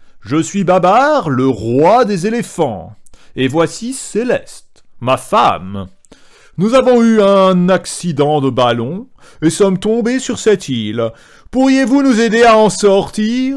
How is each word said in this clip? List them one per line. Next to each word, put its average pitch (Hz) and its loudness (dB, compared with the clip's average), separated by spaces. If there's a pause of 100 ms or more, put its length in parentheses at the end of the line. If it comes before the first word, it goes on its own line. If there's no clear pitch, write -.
(200)
Je 143 -2
suis 196 -6
Babar, 190 2
le 127 0
roi 135 2
des 196 -4
éléphants. 135 -6 (400)
Et 131 0
voici 160 -2
Céleste, - -6 (160)
ma 123 -2
femme. 98 -2 (720)
Nous 214 0
avons 247 4
eu 226 4
un 190 4
accident 151 -2
de 135 0
ballon 123 -2 (320)
et 156 0
sommes 196 2
tombés 233 -2
sur 254 -6
cette 202 0
île. 113 -4 (400)
Pourriez-vous 262 2
nous 247 2
aider 233 2
à 220 6
en 214 4
sortir ? » 214 -2